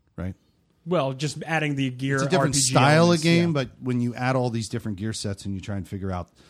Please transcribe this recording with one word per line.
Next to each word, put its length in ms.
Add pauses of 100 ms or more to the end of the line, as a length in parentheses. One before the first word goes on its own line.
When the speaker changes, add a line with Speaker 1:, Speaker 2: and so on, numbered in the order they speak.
(160)
Speaker 1:
right? 200 (500)
Speaker 2:
Well, 280
just 300
adding 320
the 160
gear 240
Speaker 1:
It's 80
a 60
different 260
Speaker 2:
R 40
P 20
G 100
Speaker 1:
style 320
Speaker 2:
elements, 180
Speaker 1:
of 40
game, 240
Speaker 2:
yeah. 40 (120)
Speaker 1:
but 40 (120)
when 180
you 160
add 220
all 120
these 200
different 280
gear 160
sets 320
and 80
you 60
try 160
and 120
figure 240
out, 200 (180)